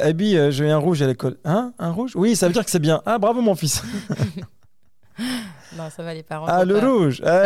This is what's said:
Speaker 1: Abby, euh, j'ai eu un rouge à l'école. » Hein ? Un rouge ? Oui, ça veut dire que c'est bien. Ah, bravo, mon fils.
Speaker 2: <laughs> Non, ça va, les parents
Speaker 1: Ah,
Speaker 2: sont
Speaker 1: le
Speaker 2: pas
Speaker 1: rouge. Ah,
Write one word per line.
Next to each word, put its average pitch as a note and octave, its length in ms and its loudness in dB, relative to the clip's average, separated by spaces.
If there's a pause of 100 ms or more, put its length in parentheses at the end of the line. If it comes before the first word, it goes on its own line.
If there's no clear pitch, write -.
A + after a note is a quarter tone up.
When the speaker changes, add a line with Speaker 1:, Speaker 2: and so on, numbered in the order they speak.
Speaker 1:
Abby, F#3 300 2
euh, D3 140 4
j'ai C#3 140 0
eu D3+ 40 2
un D#3 80 4
rouge D3+ 240 2
à C3+ 60 2
l'école. » B2+ 380 -2
Hein ? A#3+ 340 -2
Un E3+ 120 -4
rouge ? A#3 240 -4
Oui, G#3 200 2
ça F3+ 120 2
veut F3 60 2
dire A3 120 0
que - 60 -8
c'est F3+ 80 2
bien. D#3 260 2
Ah, A3+ 140 0
bravo, A#3 220 0
mon G#3 140 2
fils. - 320 -4
Speaker 2:
<laughs> B3 40 -10 (1900)
Non, D#3+ 180 -10
ça E3+ 60 -14
va, E3 120 -10
les D#3+ 100 -14
parents D#3 260 -10
Speaker 1:
Ah, F3 120 2
Speaker 2:
sont F#3 40 2
Speaker 1:
le G3+ 140 2
Speaker 2:
pas B3+ 120 2
Speaker 1:
rouge. E3+ 340 2
Ah, F3 200 4